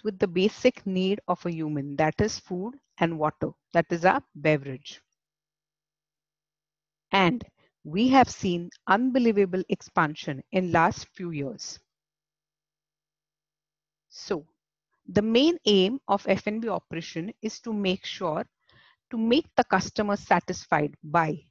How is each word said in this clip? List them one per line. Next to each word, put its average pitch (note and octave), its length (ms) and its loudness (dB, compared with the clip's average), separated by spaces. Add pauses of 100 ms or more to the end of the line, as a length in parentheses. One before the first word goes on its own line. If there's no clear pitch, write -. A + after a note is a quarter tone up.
with G3+ 140 -6
the G3 100 0
basic F#3+ 580 0
need F#3+ 420 -2
of F3+ 180 -4
a F3 40 -4
human, D3+ 460 -6
that D#3 240 0
is G#3+ 180 -2
food F#3+ 360 -8 (240)
and E3 200 0
water, D3+ 340 -2 (200)
that E3+ 160 2
is E3+ 160 0
our A#3+ 180 4 (120)
beverage. C#3 640 -2 (2000)
And F3 320 2 (420)
we F#3+ 240 0
have B3+ 200 6
seen F3 400 -4 (180)
unbelievable G#3 840 2
expansion D#3 720 -4 (100)
in F#3 200 0
last E3+ 440 2
few F3 140 -10
years. C#3 480 -10 (2250)
So, - 340 -8 (640)
the G3 140 0
main B3+ 420 4
aim G#3 420 4
of G3+ 220 -2
F F#3+ 180 0
and G#3+ 140 -4
B A3+ 80 -6
operation E3+ 720 -8
is - 200 -8
to A#3 120 -10
make G3 320 -2
sure E3 400 -6 (640)
to B3 60 -8
make A#3 300 2 (100)
the B3+ 80 4
customer F#3+ 520 0
satisfied D3 840 0
by D#3 480 0